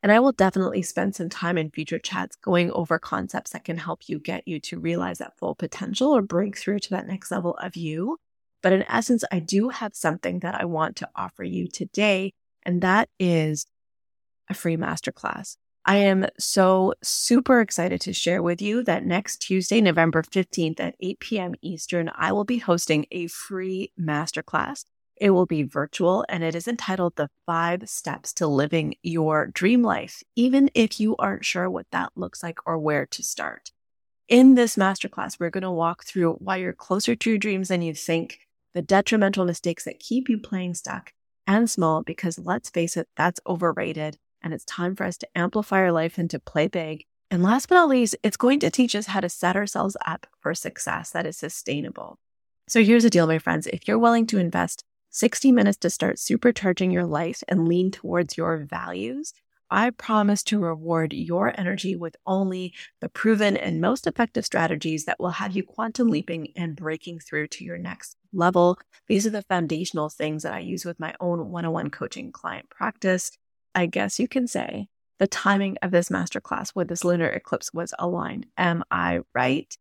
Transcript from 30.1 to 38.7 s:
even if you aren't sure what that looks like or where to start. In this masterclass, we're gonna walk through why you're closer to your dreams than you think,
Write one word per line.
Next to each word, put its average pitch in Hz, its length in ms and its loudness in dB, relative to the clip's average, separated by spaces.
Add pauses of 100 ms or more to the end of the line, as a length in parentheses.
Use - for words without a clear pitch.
even 262 380 6
if 220 260 2
you 214 160 2
aren't - 300 -2
sure 185 240 -2
what 180 220 -6
that - 220 -4
looks 180 280 -10
like 170 240 -10
or 165 120 -2
where 151 280 0
to - 160 -10
start. - 480 -8 (580)
In 262 260 10
this 240 220 4
masterclass, - 640 -2
we're 170 80 -2
gonna 185 240 -4
walk 165 320 -2
through 170 300 2
why 190 220 -4
you're 180 180 -4
closer 220 420 0
to 226 140 0
your 220 80 4
dreams 196 300 -2
than 180 120 2
you 165 140 -2
think, - 460 -4 (320)